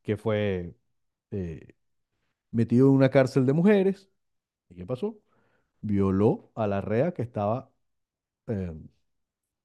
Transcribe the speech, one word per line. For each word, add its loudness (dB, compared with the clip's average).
que -4
fue, -4
eh, -10
metido 4
en 6
una 4
cárcel 2
de 2
mujeres. 2
¿Y -20
qué -14
pasó? -8
Violó 0
a -2
la -2
rea -2
que -8
estaba, -6
eh, -6